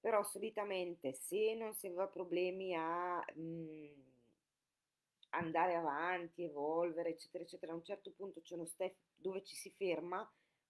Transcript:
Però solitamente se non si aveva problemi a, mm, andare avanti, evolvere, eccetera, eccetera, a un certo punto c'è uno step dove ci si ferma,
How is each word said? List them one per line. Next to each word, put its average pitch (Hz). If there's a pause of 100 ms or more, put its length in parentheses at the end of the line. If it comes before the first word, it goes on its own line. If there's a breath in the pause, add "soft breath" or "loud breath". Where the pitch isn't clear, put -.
Però 220
solitamente 196
se 214
non 220
si -
aveva 180
problemi 180
a, 175 (140)
mm, 160 (1400)
andare 165
avanti, 170
evolvere, 160
eccetera, 165
eccetera, 165
a 170
un 170
certo 196
punto 185
c'è -
uno 165
step 180 (220)
dove 190
ci -
si -
ferma, 180 (400 soft breath)